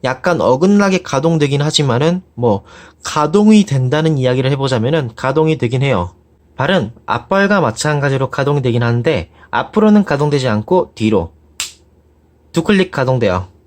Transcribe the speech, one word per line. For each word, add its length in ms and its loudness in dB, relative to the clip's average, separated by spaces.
약간 360 -2
어긋나게 600 2
가동되긴 580 0
하지만은 640 0
뭐 300 -2
가동이 600 4
된다는 520 0
이야기를 360 0
해보자면은 600 -2
가동이 440 0
되긴 240 -2
해요. 320 -2
발은 360 -2
앞발과 540 0
마찬가지로 680 -2
가동이 320 -2
되긴 200 0
하는데 480 -2
앞으로는 540 2
가동되지 440 0
않고 460 -2
뒤로 380 0
두 100 -2
클릭 280 0
가동돼요. 580 -2